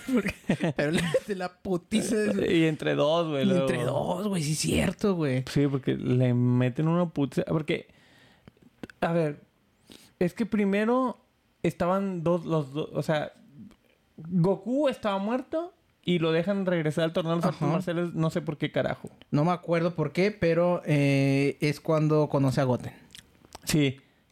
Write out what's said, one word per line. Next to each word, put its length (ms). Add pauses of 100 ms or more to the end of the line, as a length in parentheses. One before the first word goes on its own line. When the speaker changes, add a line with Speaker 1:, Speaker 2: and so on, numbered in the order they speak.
Speaker 1:
<laughs> 120
porque, 220 (400)
pero 160
le 120
mete 340
la 160
putiza 640
de 160
su 180
Speaker 2:
Y 140
entre 300
dos, 340
güey, 160
Speaker 1:
Y 20
Speaker 2:
luego. 220
Speaker 1:
entre 160
dos, 420
güey, 160
sí 100
es 60
cierto, 560
güey. 380
Speaker 2:
Sí, 160
porque 280
le 380
meten 540
una 200
putiza, 380
porque, 400 (1120)
a 120
ver, 280 (800)
es 160
que 120
primero 720 (440)
estaban 600
dos, 200
los 280
dos, 200
o 100
sea, 300 (840)
Goku 720
estaba 300
muerto 560 (300)
y 140
lo 140
dejan 340
regresar 380
al 80
torneo 200
de 40
las 100
artes 160
Speaker 1:
Ajá. 100
Speaker 2:
marciales, 420
no 160
sé 100
por 180
qué 140
carajo. 380 (200)
Speaker 1:
No 140
me 80
acuerdo 420
por 180
qué, 200
pero, 540
eh, 760
es 200
cuando 480
conoce 320
a 40
Goten. 280 (720)
Speaker 2:
Sí, 360 (320)